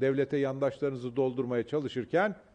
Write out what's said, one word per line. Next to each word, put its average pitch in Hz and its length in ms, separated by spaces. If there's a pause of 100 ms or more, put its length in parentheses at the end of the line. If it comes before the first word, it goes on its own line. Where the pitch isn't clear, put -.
devlete 135 360
yandaşlarınızı 135 800
doldurmaya 123 500
çalışırken 151 720 (180)